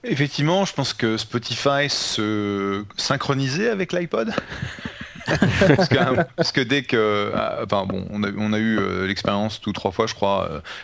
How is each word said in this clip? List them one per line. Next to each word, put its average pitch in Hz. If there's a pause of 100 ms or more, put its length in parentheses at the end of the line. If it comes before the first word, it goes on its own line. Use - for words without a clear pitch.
Effectivement, 156
je -
pense 131
que 110
Spotify 131
se 101 (140)
synchronisait 139
avec 190
l'iPod. 208 (920)
<laughs> -
Parce 160
que, 127 (400)
parce -
que 143
dès 131
que, 104
ah, 110
enfin 98
bon, 95
on 104
a, 101 (100)
on 107
a 107
eu, 110
euh, 95
l'expérience 104
tout 104
trois -
fois, 110
je 104
crois, 98
euh, 76 (240)